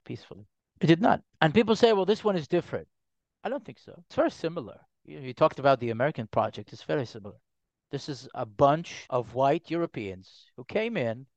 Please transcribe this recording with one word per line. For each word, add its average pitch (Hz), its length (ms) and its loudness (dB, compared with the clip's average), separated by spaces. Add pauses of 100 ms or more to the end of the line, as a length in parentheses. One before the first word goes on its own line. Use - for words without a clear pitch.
peacefully. 107 400 -14 (340)
It - 80 0
did 170 140 6
not. - 180 4 (220)
And 160 120 2
people 226 220 4
say, 233 160 4
"Well, 190 140 2
this 202 180 0
one 202 140 0
is 151 100 -6
different." 123 400 -4 (560)
I 202 60 -6
don't 269 160 -8
think - 140 -18
so. - 260 -20
It's - 100 -16
very 311 160 2
similar. 160 480 -8 (240)
You, 151 160 -16
you 131 140 -10
talked - 260 2
about 131 220 4
the 120 80 -2
American 117 380 -2
project. 110 440 -4
It's - 120 -20
very 151 220 -4
similar. 104 300 -16 (540)
This - 180 -10
is 135 280 -12
a 123 100 -6
bunch 143 640 2
of 120 240 -2
white 139 380 0
Europeans 107 880 -8
who 135 80 -16
came 220 320 -4
in 123 280 -4 (120)